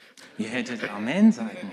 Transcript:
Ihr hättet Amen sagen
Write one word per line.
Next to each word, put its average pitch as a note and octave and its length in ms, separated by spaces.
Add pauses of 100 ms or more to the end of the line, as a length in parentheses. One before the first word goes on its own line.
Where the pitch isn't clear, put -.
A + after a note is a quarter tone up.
(380)
Ihr A2 100
hättet A#2 420
Amen D3 420
sagen G2+ 400